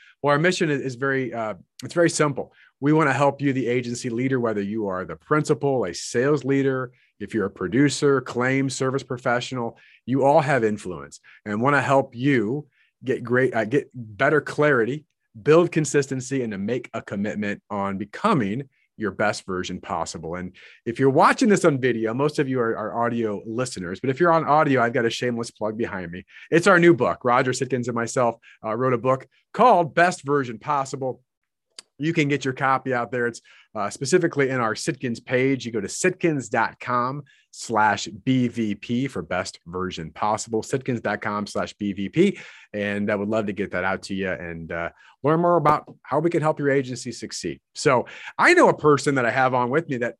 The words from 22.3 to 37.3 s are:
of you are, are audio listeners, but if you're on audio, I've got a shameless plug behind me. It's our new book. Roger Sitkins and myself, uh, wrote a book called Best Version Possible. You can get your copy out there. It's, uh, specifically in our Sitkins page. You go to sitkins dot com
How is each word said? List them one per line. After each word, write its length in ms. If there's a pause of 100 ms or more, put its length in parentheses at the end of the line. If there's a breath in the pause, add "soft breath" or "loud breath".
of 100
you 120
are, 180
are 260
audio 440
listeners, 520
but 120
if 80
you're 120
on 140
audio, 360
I've 120
got 120
a 40
shameless 400
plug 260
behind 360
me. 120 (280 loud breath)
It's 160
our 120
new 140
book. 320
Roger 260
Sitkins 360
and 80
myself, 400 (280 soft breath)
uh, 120
wrote 180
a 60
book 280 (280)
called 400
Best 280
Version 360
Possible. 600 (800)
You 140
can 140
get 180
your 80
copy 400
out 180
there. 140
It's, 160 (340 soft breath)
uh, 160
specifically 580
in 100
our 140
Sitkins 500
page. 400
You 80
go 100
to 60
sitkins 600
dot 300
com 440 (280 soft breath)